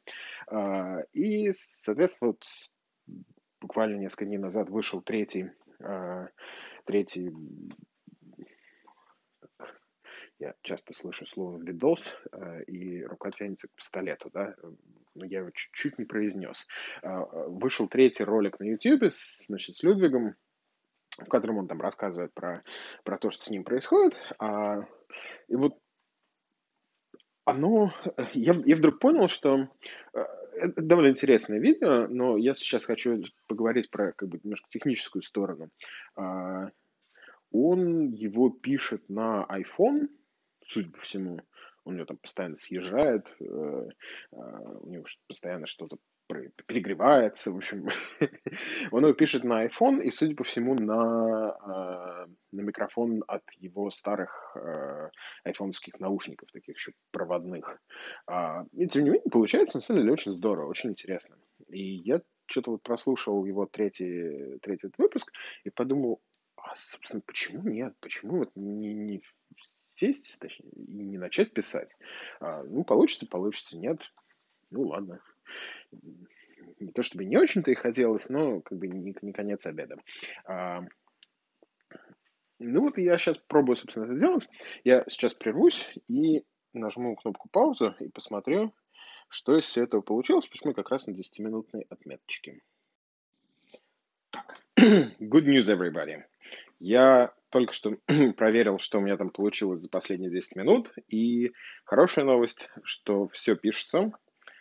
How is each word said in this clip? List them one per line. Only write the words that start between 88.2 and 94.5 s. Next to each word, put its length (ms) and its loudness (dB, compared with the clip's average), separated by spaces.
что 300 2
из 60 2
всего 200 -2
этого 160 0
получилось, 460 2
потому 120 -18
что 100 -6
мы 60 0
как 160 -6
раз 160 -2
на 60 -8
десятиминутной 800 -10
отметочке. 720 -14
Так. 380 -14